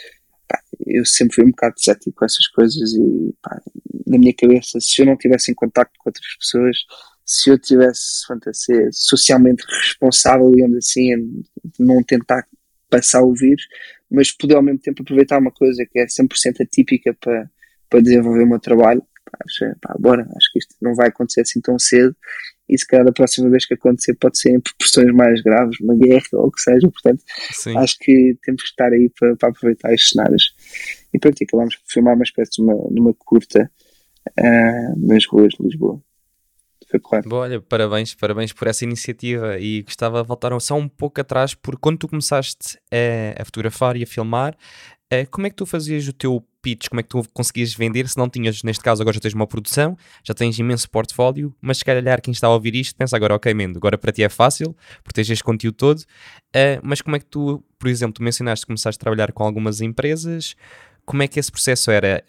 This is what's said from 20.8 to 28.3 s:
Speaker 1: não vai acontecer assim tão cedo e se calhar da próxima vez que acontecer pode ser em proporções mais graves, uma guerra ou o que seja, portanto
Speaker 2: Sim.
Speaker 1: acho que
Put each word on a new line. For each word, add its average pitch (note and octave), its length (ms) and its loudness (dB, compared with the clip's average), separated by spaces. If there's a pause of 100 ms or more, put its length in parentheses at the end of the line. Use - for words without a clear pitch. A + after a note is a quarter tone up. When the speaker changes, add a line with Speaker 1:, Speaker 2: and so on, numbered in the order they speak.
Speaker 1:
não A#2+ 120 -2
vai A#2+ 140 2
acontecer A#2+ 320 -4
assim A#2 200 -2
tão B2 180 -2
cedo B2 360 4 (540)
e C3 100 2
se - 80 -6
calhar B2+ 180 4
da B2+ 80 6
próxima B2+ 380 2
vez B2+ 160 2
que - 80 -2
acontecer B2 400 0
pode - 240 0
ser - 120 2
em B2+ 100 4
proporções - 520 2
mais A#2 300 4
graves, A#2 380 2
uma A#2 160 2
guerra B2+ 260 6 (100)
ou G2+ 140 2
o C3+ 40 2
que - 100 -10
seja, B2+ 300 4
portanto - 320 0 (280)
Speaker 2:
Sim. - 260 -8
Speaker 1:
acho B2+ 220 0
que B2+ 440 4